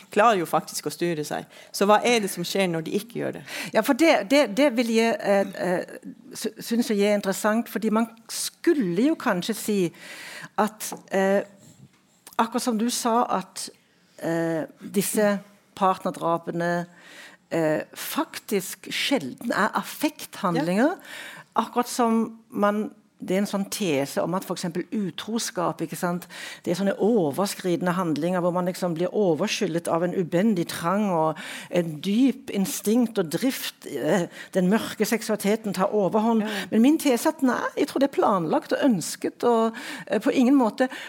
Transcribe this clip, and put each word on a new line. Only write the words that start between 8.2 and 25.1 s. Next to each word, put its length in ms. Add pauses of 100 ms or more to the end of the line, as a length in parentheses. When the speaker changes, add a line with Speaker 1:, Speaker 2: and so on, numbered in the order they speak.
Speaker 2:
skulle 800
jo 80
kanskje 420
si 220 (800)
at, 320 (180)
eh, 320 (920)
akkurat 340
som 120
du 120
sa 400
at, 380 (500)
eh, 460 (160)
disse 560 (400)
partnerdrapene, 960 (800)
eh, 340 (100)
faktisk 960
sjelden 640
er 180
affekthandlinger, 1300
Speaker 1:
Ja. 320 (260)
Speaker 2:
akkurat 320
som 580
man, 440 (300)
det 160
er 60
en 40
sånn 240
tese 520
om 120
at 100
for 120
eksempel 340
utroskap, 920